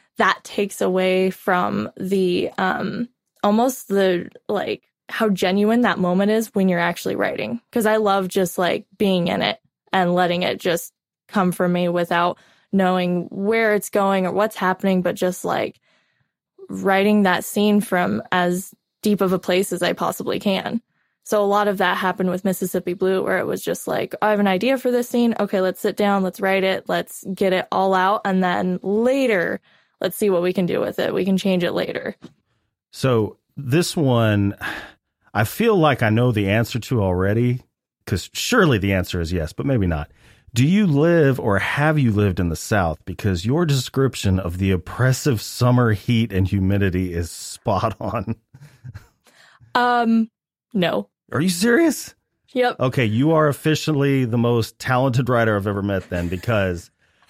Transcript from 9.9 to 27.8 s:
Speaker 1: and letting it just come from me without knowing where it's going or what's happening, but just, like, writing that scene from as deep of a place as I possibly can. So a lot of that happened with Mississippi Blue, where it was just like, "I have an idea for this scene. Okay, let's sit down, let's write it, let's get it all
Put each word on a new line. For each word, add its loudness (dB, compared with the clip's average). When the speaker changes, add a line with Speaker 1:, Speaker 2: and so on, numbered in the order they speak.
Speaker 1:
and 2
letting 0
it -2
just -4
come 2
from 0
me 0
without 0
knowing 0
where 0
it's -4
going 2
or -2
what's -2
happening, 0
but -2
just, -4
like, -4
writing 2
that 2
scene 2
from -2
as -2
deep 0
of 2
a 0
place -2
as -6
I 0
possibly -6
can. -2
So 0
a 2
lot 2
of 0
that 0
happened -2
with -4
Mississippi -4
Blue, 0
where 0
it -2
was -4
just -6
like, -4
"I 2
have 2
an 4
idea 2
for -2
this -2
scene. 2
Okay, 0
let's -2
sit -2
down, 2
let's -4
write 2
it, -2
let's -4
get 0
it 0
all 0